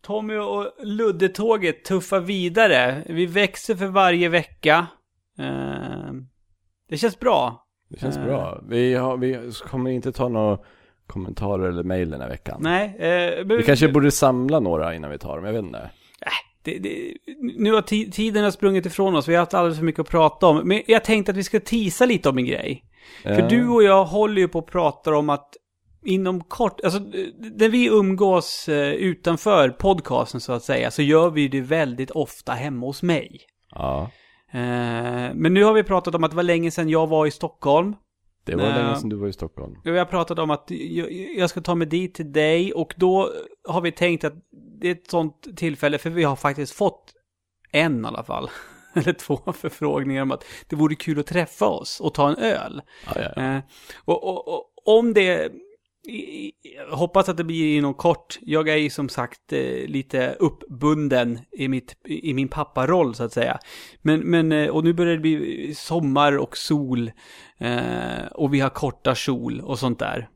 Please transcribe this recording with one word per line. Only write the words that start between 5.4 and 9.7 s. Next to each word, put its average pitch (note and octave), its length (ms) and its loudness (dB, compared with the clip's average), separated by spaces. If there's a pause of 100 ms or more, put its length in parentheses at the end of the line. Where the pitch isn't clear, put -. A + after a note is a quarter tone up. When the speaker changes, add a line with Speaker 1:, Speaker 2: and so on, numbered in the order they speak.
Speaker 1:
det D#3 80 -8
känns G#3+ 220 -2
bra. C3 460 0 (240)
Speaker 2:
Det - 100 -18
känns C#3+ 180 -4
Speaker 1:
Eh. C#3 80 -6
Speaker 2:
bra. G2 440 -4
Vi B2 240 2
har, B2+ 240 0
vi B2+ 340 -4 (180)
kommer C3 220 -4